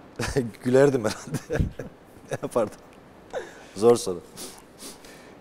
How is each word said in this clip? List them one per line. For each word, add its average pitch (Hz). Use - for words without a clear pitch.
<laughs> -
Gülerdim 131
herhalde. -
<laughs> -
Ne 131
yapardım? 120
Zor 117
soru. 92